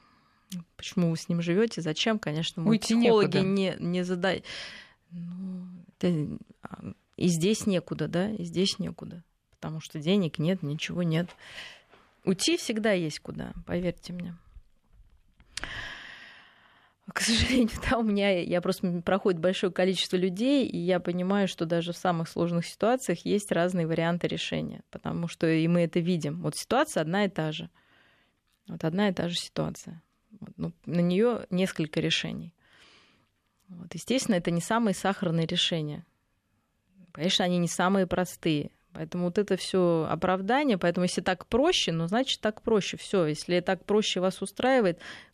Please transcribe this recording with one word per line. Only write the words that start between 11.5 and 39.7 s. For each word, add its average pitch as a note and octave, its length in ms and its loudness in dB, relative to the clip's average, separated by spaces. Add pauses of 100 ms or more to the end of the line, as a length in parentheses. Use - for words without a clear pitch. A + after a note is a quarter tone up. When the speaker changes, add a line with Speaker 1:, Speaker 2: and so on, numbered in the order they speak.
Speaker 1:
Уйти D#4+ 340 0
всегда G#3+ 360 0
есть E3 260 0
куда, - 340 -10 (140)
поверьте F3 460 -4
мне. F3 220 -10 (2750)
К - 80 -2
сожалению, A#3 480 4
<laughs> - 200 -4
да, A#3 80 4
у A#3 60 2
меня, G3+ 380 4
я F3 200 0
просто, F#3 260 0
м, F3 140 -2
проходит F#3 380 2
большое F#3 320 2
количество F#3 460 2
людей, G#3 500 2
и - 100 -4
я F3 220 2
понимаю, F3+ 480 2
что - 180 -4
даже E3+ 280 0
в - 40 -16
самых E3 320 0
сложных E3+ 360 0
ситуациях G#3+ 600 0
есть G3+ 260 0
разные F3+ 360 2
варианты E3 400 0
решения, D#3+ 540 -6 (100)
потому E3+ 360 -6
что - 200 0
и D#3+ 200 4
мы F3 140 4
это E3+ 180 0
видим. E3 420 -2
Вот D3+ 140 -2
ситуация B3 460 0
одна F#3 240 0
и F#3+ 40 0
та D#3 220 -2
же. E3 180 -10 (960)
Вот E3 180 -8
одна F#3+ 240 2
и F3+ 40 2
та E3+ 140 -2
же F3 80 -4
ситуация. E3 640 -8 (380)
Вот, - 180 -16
ну, E3 140 -6 (140)
на E3 160 0
нее G3 480 2
несколько F3+ 500 -2
решений. D#3+ 540 -4 (1120)
Вот, F3 260 -14
естественно, A#3 420 0
это F3 160 0
не E3+ 100 0
самые A3 320 2
сахарные F3 520 0
решения. D#3+ 600 -2 (1080)
Конечно, F#3 320 0
они F3+ 140 2
не F3 100 2
самые F#3 400 2
простые. F3 640 -2 (220)
Поэтому E3 320 -4
вот F3 120 -4
это G3+ 180 2
все F3 540 2